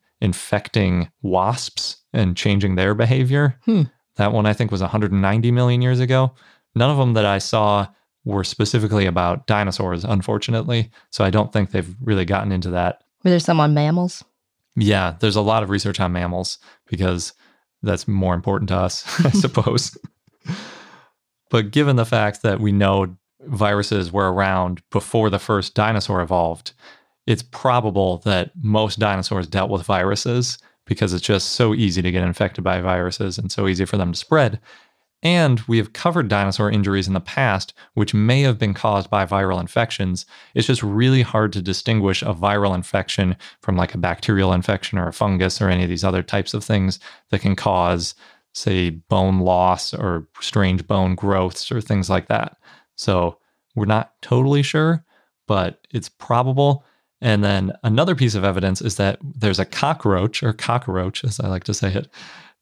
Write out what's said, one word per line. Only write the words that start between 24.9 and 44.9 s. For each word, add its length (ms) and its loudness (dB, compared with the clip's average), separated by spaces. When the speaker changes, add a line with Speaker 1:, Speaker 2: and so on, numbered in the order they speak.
Speaker 1:
before 400 0
the 80 0
first 360 -2
dinosaur 460 0
evolved, 520 -2
it's 160 0
probable 760 0
that 320 -2
most 380 0
dinosaurs 480 -2
dealt 240 -2
with 140 -2
viruses 760 -2
because 280 0
it's 120 -4
just 280 0
so 220 2
easy 280 0
to 80 0
get 140 0
infected 400 -2
by 160 0
viruses 580 -2
and 140 -6
so 160 0
easy 160 0
for 120 -4
them 160 0
to 60 -6
spread. 420 0
And 400 4
we 160 2
have 160 -2
covered 340 0
dinosaur 420 0
injuries 380 0
in 60 0
the 60 0
past, 540 -2
which 200 0
may 280 4
have 160 2
been 140 0
caused 380 -2
by 160 2
viral 340 0
infections. 680 -2
It's 120 2
just 160 2
really 400 2
hard 320 0
to 80 -4
distinguish 600 0
a 100 -2
viral 420 0
infection 640 -2
from, 160 -2
like, 180 -2
a 40 -6
bacterial 540 2
infection 440 -2